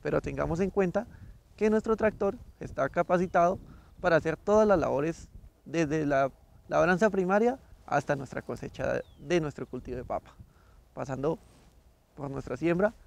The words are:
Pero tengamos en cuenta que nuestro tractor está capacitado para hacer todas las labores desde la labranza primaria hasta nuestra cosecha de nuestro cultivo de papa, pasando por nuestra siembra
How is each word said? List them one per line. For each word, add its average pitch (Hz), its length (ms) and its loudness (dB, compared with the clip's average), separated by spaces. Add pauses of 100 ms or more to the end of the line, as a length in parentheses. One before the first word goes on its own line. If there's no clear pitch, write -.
Pero 147 180 0
tengamos 147 400 -4
en 190 100 0
cuenta 196 360 0 (480)
que 214 160 0
nuestro 220 260 0
tractor 208 400 0 (240)
está 135 280 -4
capacitado 175 720 2 (420)
para 170 160 4
hacer 156 200 0
todas 214 300 4
las 196 120 6
labores 139 500 -2 (360)
desde 151 420 0
la 139 260 2 (360)
labranza 175 420 4
primaria 196 480 2 (260)
hasta 143 320 0
nuestra 135 260 -10
cosecha 127 600 -6 (160)
de 165 220 0
nuestro 139 260 -6
cultivo 127 320 -10
de 123 60 -10
papa, - 300 -8 (600)
pasando 135 440 -4 (800)
por 143 140 -10
nuestra 135 260 -8
siembra 170 380 0 (120)